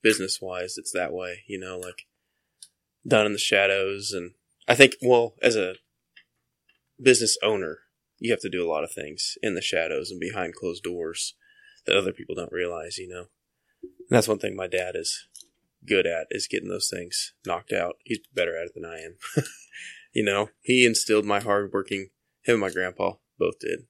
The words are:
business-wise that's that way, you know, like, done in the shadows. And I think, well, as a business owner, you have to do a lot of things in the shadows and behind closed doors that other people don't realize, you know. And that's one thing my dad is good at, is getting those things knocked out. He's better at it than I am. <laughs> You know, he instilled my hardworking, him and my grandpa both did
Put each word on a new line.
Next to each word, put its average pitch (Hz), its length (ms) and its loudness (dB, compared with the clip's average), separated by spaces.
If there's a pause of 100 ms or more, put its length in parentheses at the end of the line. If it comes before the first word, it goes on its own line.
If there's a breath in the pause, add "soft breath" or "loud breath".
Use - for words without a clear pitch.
business-wise 95 760 -2
that's - 160 -12
that 90 180 -2
way, 90 360 -10
you 98 120 -10
know, 92 200 -10
like, 90 240 -14 (1040)
done 107 180 6
in 104 80 0
the 101 60 -4
shadows. 98 760 0
And 87 180 -8 (360)
I 120 80 6
think, 135 260 8
well, 120 400 4
as 117 160 6
a 92 180 -2 (1300)
business 120 420 6
owner, 95 360 0 (400)
you 113 120 0
have 104 100 2
to 98 80 -6
do 90 160 -2
a 82 40 0
lot 76 140 0
of 82 80 -8
things - 500 -8
in 101 140 -2
the - 60 -4
shadows 80 500 -2
and 90 80 -12
behind 87 360 -6
closed 87 280 -8
doors 85 520 -6 (500 soft breath)
that - 120 4
other 95 160 0
people - 220 -10
don't - 160 -8
realize, 87 460 -6
you 92 100 -10
know. 90 180 -14 (580)
And - 260 -20
that's 113 180 6
one 107 120 0
thing 95 160 -6
my 92 120 -6
dad 90 280 -2
is - 320 -6 (600)
good 95 200 4
at, 82 240 -4
is - 160 -6
getting 98 220 -4
those 95 200 -4
things - 440 -6 (120)
knocked 87 280 -4
out. 87 300 -2
He's 107 160 -4 (140)
better 85 240 0
at 85 100 -6
it - 80 -14
than 82 100 -12
I 82 140 -12
am. 82 160 -16 (200)
<laughs> - 180 0 (600 loud breath)
You 107 100 0
know, 101 240 2 (140)
he 127 240 6
instilled 107 400 4
my 101 160 2
hardworking, 101 680 0 (360)
him 120 100 4
and 107 80 4
my 95 80 0
grandpa 92 460 -2 (220)
both 87 220 0
did - 200 -6 (100)